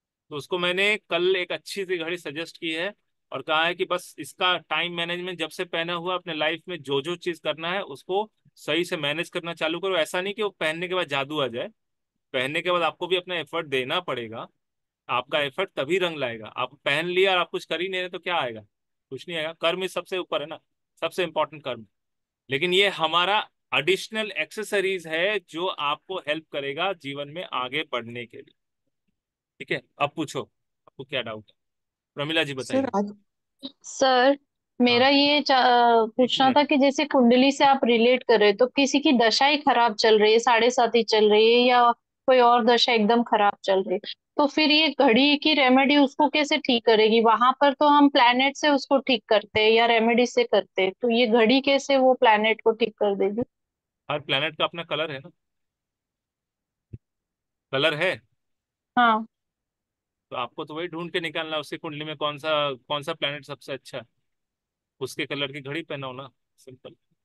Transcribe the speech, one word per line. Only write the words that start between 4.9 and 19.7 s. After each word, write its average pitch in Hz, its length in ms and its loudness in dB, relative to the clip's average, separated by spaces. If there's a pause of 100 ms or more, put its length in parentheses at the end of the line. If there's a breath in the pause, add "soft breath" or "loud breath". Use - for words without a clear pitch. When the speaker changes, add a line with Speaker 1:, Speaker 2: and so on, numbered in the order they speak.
Speaker 1:
management 175 460 -8
जब 160 100 -6
से 180 160 -10
पहना 170 280 -6
हुआ, 175 220 -6
अपने 175 200 -8
life 156 340 -2
में 170 140 -10
जो 139 200 -4
जो 170 140 -6
चीज 170 220 -8
करना 160 320 -8
है 190 120 -6
उसको 190 480 -6 (240)
सही 165 300 -4
से 175 120 -8
manage 156 340 -6
करना 170 240 -10
चालू 160 260 -6
करो। 190 160 -4
ऐसा 175 240 -2
नहीं 196 140 -8
कि 208 80 -6
वो 208 80 -4
पहनने 165 380 -6
के 180 60 -6
बाद 175 120 -2
जादू 139 340 -6
आ 135 60 -2
जाए, 120 220 -8 (640)
पहनने 139 300 -4
के 175 80 -4
बाद 175 120 0
आपको 165 240 -4
भी 180 100 -2
अपना 180 180 -6
effort 165 320 -8
देना 139 340 -4
पड़ेगा, 123 480 -10 (600)
आपका 135 320 -2
effort 147 360 -6
तभी 151 220 -2
रंग 170 180 -4
लाएगा। 117 300 -8
आप 127 280 -8
पहन 156 320 -2
लिया 185 260 0
और 180 60 2
आप 170 120 -2
कुछ - 140 -8
कर 160 160 -6
ही 185 80 -6
नहीं 185 120 -6
रहे 180 100 -8
तो 180 80 -12
क्या 175 180 -6
आएगा? 120 240 -6 (500)
कुछ 135 180 -14
नहीं 170 100 -8
आएगा। 156 140 -6
कर्म 170 300 -2